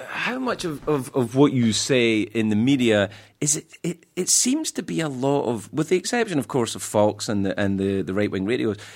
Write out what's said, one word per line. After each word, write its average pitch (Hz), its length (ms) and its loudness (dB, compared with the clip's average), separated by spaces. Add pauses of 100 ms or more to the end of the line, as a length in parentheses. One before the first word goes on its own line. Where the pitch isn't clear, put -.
how - 320 -6
much 240 260 -4
of, 151 220 -8
of, 139 280 -2
of 123 200 0
what 139 180 6
you 117 180 2
say 117 500 2
in 110 280 0
the 104 60 2
media 110 540 4 (300)
is 147 180 -2
it, - 260 -14
it, 170 220 -8 (100)
it 180 140 -2
seems 302 420 0
to 247 100 -8
be 170 200 -4
a 139 80 -2
lot 139 360 0
of, 117 260 -4
with 156 180 -2
the 185 80 4
exception, 202 420 -2
of 120 80 -2
course, 117 260 0
of 98 80 -12
Fox - 480 2
and 101 160 0
the, 95 140 -2
and 98 200 0
the, 98 220 0
the 90 120 -4
right-wing 101 320 0
radios, 117 320 -2 (180)